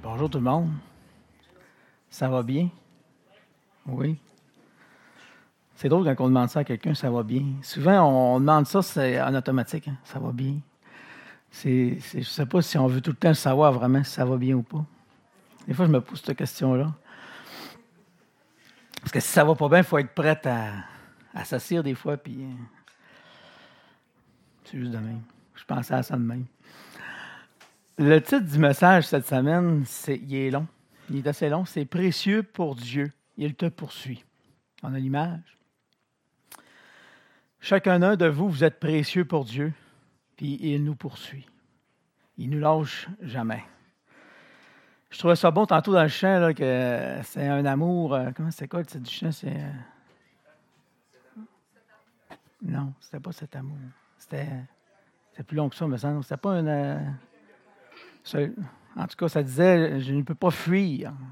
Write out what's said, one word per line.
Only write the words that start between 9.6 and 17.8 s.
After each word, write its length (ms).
hein, « 180
Ça 140
va 140
bien ? » 280
C'est, 500
c'est, 220
je 40
sais 200
pas 160
si 160
on 80
veut 160
tout 80
le 80
temps 160
savoir 400
vraiment 280
si 100
ça 120
va 140
bien 160
ou 80
pas. 200
Des 80
fois, 100
je 60
me 100
pose 240
cette 140
question-là. 520